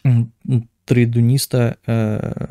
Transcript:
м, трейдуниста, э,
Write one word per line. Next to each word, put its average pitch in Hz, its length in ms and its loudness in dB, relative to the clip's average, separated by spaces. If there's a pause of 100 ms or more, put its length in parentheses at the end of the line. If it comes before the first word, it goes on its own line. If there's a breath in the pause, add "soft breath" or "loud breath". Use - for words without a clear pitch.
м, 117 280 2 (540)
трейдуниста, 120 920 2 (100)
э, 110 640 -4